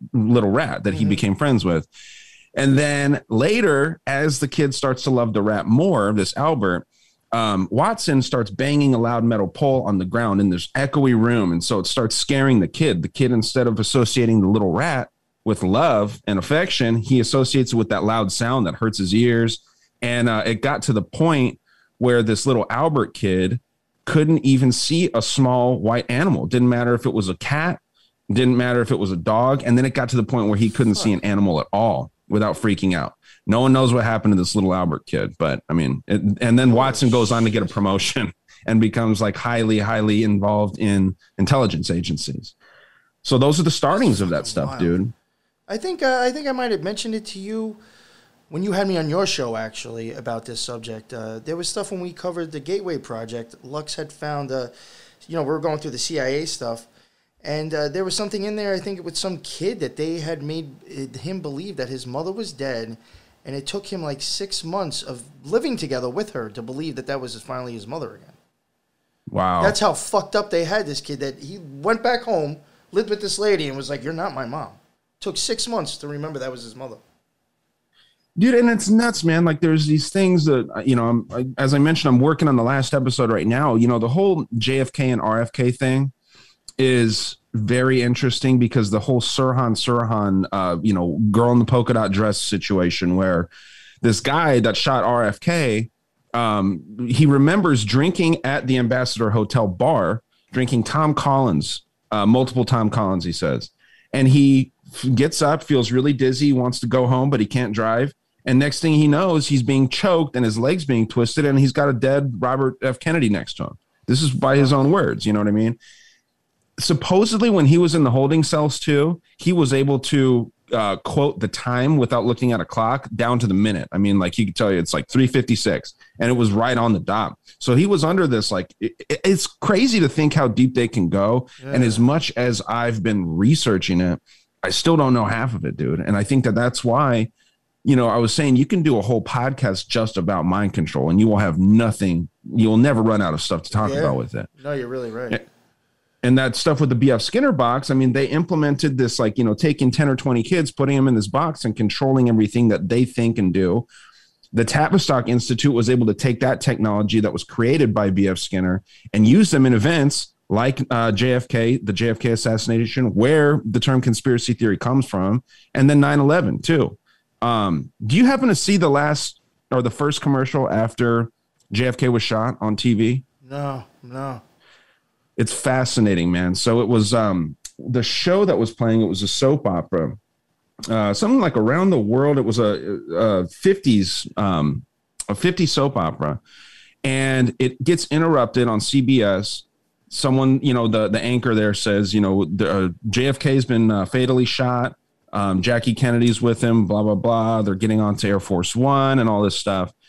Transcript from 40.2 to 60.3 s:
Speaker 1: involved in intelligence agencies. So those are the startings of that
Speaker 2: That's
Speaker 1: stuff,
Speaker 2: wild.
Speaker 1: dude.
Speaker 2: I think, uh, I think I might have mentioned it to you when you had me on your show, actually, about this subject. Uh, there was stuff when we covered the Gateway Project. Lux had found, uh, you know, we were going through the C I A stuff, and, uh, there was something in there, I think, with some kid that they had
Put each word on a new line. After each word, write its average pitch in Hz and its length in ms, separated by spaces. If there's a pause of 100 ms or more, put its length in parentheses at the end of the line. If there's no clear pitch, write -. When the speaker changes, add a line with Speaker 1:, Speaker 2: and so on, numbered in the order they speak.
Speaker 1:
involved 104 540
in 98 380 (220)
intelligence 117 520
agencies. 87 640 (680)
So 131 140
those 143 220
are 170 40
the 160 80
startings 143 500
of 92 80
that 80 80
Speaker 2:
That's - 140
Speaker 1:
stuff, 69 180
Speaker 2:
wild. - 100
Speaker 1:
dude. 92 340 (540)
Speaker 2:
I 220 100
think, 339 260
uh, 254 180
I 254 100
think 285 160
I 269 40
might 247 200
have 165 120
mentioned 214 320
it 214 120
to 190 120
you 214 380 (720)
when 165 140
you 208 80
had 196 160
me 185 100
on 160 120
your 185 180
show, 120 280
actually, 113 580
about 113 320
this 120 140
subject. 113 540
Uh, 113 260
there 151 160
was 170 140
stuff 202 220
when 185 100
we 180 120
covered 170 380
the 151 80
Gateway 180 380
Project. 117 640
Lux 147 320
had 151 160
found, 143 400
uh, 127 160 (600)
you 160 80
know, 160 80
we 135 60
were 160 100
going 151 200
through 147 120
the 120 80
C 156 200
I 131 80
A 143 200
stuff, 117 400 (560)
and, 151 300
uh, 151 160
there 180 140
was 185 120
something 202 280
in 214 120
there, 202 180
I 185 60
think, 185 240
with 165 120
some 185 240
kid 196 420
that 123 160
they 160 220
had 156 220